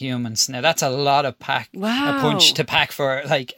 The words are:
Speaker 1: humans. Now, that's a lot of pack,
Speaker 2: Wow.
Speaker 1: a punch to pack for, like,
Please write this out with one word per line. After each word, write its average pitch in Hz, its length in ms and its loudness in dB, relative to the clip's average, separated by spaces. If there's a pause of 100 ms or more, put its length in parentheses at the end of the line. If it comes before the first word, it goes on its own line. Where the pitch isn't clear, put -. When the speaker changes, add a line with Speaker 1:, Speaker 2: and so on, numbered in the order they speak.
Speaker 1:
humans. 120 480 -2
Now, 127 120 -8
that's 160 200 2
a 143 80 2
lot 139 360 2
of 127 140 -6
pack, 127 340 -4
Speaker 2:
Wow. 262 440 -2
Speaker 1:
a 269 40 -2
punch 175 320 4
to 156 100 0
pack 147 280 0
for, 135 360 -2
like, 135 300 -2